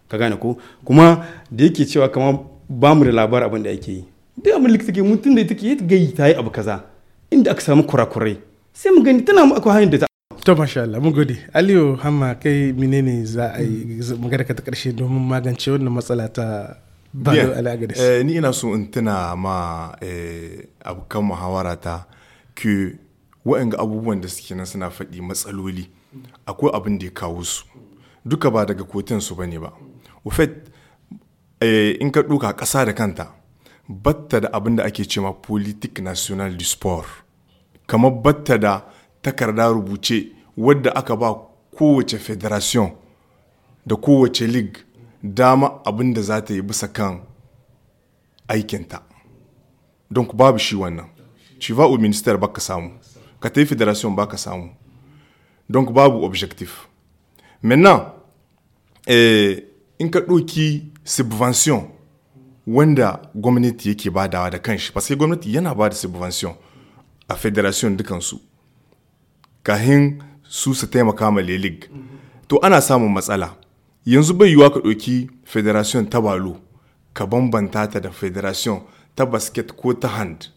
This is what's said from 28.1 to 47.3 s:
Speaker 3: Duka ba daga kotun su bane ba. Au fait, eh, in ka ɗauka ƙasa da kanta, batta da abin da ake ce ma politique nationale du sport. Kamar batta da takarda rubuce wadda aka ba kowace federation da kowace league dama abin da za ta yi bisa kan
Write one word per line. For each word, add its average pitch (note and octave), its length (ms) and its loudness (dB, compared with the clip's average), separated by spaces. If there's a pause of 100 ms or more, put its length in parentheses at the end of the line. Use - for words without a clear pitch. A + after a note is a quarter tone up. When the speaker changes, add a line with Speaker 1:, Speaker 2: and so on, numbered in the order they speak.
Speaker 3:
Duka C#3+ 240 -2
ba A2 160 0
daga F#2+ 220 -6
kotun G2+ 340 -6
su - 140 -10
bane F2 240 -8
ba. D#2+ 140 -14 (520)
Au A2 60 -10
fait, D#3 320 -2 (960)
eh, A2 400 2
in C#3+ 100 -2
ka D3+ 120 2
ɗauka C3 340 -2
ƙasa C3+ 300 -2
da G#2 80 -2
kanta, F#2 340 -6 (600)
batta A2+ 500 -2
da G#2+ 140 -2
abin A2 240 -2
da A2 80 0
ake G#2 180 -6
ce - 160 -6
ma F#2+ 140 -4
politique G#2 640 -8
nationale F#2+ 560 -8
du E2+ 80 -10
sport. E2+ 420 -4 (800)
Kamar B2 260 2
batta C3 460 0
da G2+ 280 -2 (360)
takarda A2+ 520 -2
rubuce G2+ 580 -4 (260)
wadda C3 380 2
aka A#2+ 200 -4
ba A2 200 -2 (420)
kowace C#3 400 2
federation G#2 720 -2 (960)
da A2 100 -2
kowace C3 520 2
league A2+ 320 -4 (440)
dama B2+ 640 2
abin A#2 300 -2
da A2 60 -2
za G#2+ 200 -2
ta G#2+ 120 -12
yi F#2+ 80 -4
bisa G2+ 300 -8
kan F#2 300 -6 (1300)